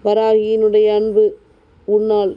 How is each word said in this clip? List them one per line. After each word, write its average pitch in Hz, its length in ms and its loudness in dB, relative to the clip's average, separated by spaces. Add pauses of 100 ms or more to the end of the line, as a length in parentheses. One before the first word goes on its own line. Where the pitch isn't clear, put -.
வராகியினுடைய 214 880 0
அன்பு 214 300 0 (640)
உன்னால் 208 480 0